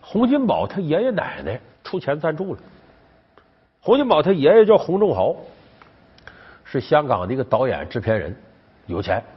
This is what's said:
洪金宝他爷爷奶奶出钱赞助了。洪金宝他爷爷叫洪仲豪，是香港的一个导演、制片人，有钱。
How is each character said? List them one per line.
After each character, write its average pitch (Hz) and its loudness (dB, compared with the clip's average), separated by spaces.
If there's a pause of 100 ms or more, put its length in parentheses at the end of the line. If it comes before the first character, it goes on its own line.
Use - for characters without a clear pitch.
洪 233 -2
金 277 2
宝 95 0
他 196 -8
爷 165 -2
爷 262 0
奶 156 -8
奶 110 -8 (280)
出 - -8
钱 139 -4
赞 151 -2
助 185 -8
了。 98 -12 (1200)
洪 208 2
金 285 2
宝 156 4
他 185 2
爷 156 4
爷 220 8
叫 202 6
洪 175 -2
仲 190 2
豪， 95 0 (1300)
是 135 -6
香 151 2
港 98 0
的 104 -4
一 131 -4
个 135 -2
导 117 0
演、 82 -4
制 117 -6
片 107 0
人， 82 -8 (520)
有 87 -6
钱。 101 -2 (140)